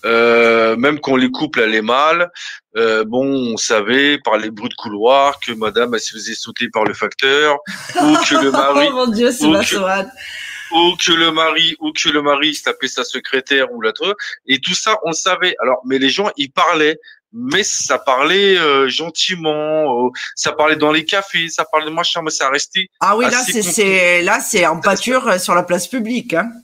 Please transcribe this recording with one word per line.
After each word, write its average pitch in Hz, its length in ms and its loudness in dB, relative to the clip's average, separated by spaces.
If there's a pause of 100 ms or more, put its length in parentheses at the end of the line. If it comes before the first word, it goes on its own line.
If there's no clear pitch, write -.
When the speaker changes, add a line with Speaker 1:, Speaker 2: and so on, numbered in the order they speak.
Speaker 1:
euh, 117 680 4
même 143 220 0
quand 135 180 0
les 127 140 2
couples 127 300 -4
allaient 110 220 2
mal, 156 480 2 (460)
euh, 110 280 2
bon, 127 480 -2
on 113 40 -6
savait 127 680 2
par 107 140 2
les 110 120 -4
bruits 110 200 -10
de - 40 -14
couloir 127 640 2
que 120 120 -8
madame, 110 420 -2
elle 110 60 -2
se - 140 -10
faisait 107 200 -10
sauter 117 340 -8
par 107 160 0
le 104 100 -2
facteur, 139 640 2 (380)
ou 302 180 4 (140)
que 311 140 2
le 277 80 2
Speaker 2:
<laughs> - 20 -4
Speaker 1:
mari, 277 380 2
Speaker 2:
Oh 262 40 -8
mon 254 120 0
Dieu, 240 240 2
c'est 294 160 -2
Speaker 1:
ou 302 40 4
Speaker 2:
ma 302 100 4
Speaker 1:
que, 226 60 -2
Speaker 2:
sourate. 190 420 -2 (640)
Speaker 1:
Ou 170 240 2
que - 160 0
le 165 200 2
mari, 160 480 0
ou 156 120 -6
que 165 160 -4
le 147 140 0
mari 147 320 0
se - 100 -10
tapait 127 240 -4
sa 127 160 -6
secrétaire 131 680 -2
ou 120 80 -12
la 110 120 -2
truc. 185 240 -4 (300)
Et 131 140 0
tout 180 140 -4
ça, 214 300 0
on 165 80 -2
savait. 180 480 -2
Alors, 123 240 0
mais 131 140 -2
les 135 120 2
gens, 196 260 -2
ils 139 140 -6
parlaient. 156 480 2 (400)
Mais 147 260 -2
ça - 340 -2
parlait, 180 580 2
euh, 139 320 4
gentiment, 151 1160 -2
euh, 123 40 0 (240)
ça - 180 -4
parlait 151 240 2
dans 151 160 2
les 156 120 0
cafés, 175 440 -2
ça 156 180 -4
parlait 156 180 0
de 156 100 -6
machin, 170 280 -2
mais 156 80 -4
ça 151 180 -2
restait 147 400 -4 (120)
Speaker 2:
Ah 190 140 4
oui, 240 100 2
là, 247 140 2
Speaker 1:
assez 247 140 -2
Speaker 2:
c'est, 233 60 0
Speaker 1:
contenu. 180 160 -2
Speaker 2:
c'est, 185 480 4
là, 208 180 2
c'est 185 260 2
en 160 140 0
Speaker 1:
Ça 202 100 2
restait 196 220 -2
Speaker 2:
pâture, 254 160 2
euh, 185 100 2
sur 185 160 0
la 175 100 2
place 175 220 -2
publique, 233 460 -4
hein. 175 160 0 (160)